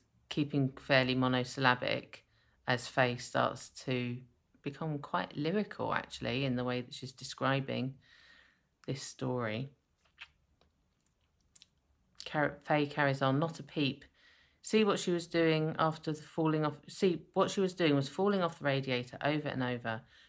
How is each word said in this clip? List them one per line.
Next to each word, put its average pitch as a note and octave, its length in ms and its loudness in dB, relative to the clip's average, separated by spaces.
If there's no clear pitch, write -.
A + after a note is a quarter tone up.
keeping C#3+ 420 0
fairly C3 420 4
monosyllabic B2+ 1080 0
as B2 220 -2
Faye B2 300 2
starts B2 500 -2
to B2 320 -2
become D3+ 360 -6
quite F3+ 380 -4
lyrical, D#3 560 -2
actually, B2 540 -4
in B2+ 100 0
the B2 80 -2
way B2 160 -2
that A#2+ 140 -12
she's - 180 -12
describing C3 880 -2
this C#3 160 -6
story. B2 680 -4
Car-, C#3+ 400 -2
Faye D3 220 2
carries C#3 340 0
on, C3+ 180 4
"Not D#3+ 220 -2
a - 20 -12
peep. C#3 440 -2
See A3 200 4
what G3+ 160 4
she F#3 140 -2
was E3+ 140 -2
doing D#3+ 520 2
after D#3+ 340 0
the D3 100 -6
falling D#3 420 0
off, D3 140 -2
see, E3+ 460 0
what F#3 160 4
she - 100 0
was F#3 140 0
doing D#3 200 4
was C#3 140 2
falling G3 340 2
off E3 160 -2
the C#3+ 60 -6
radiator C3+ 580 0
over D3 260 0
and C3 140 -2
over. A#2+ 400 -2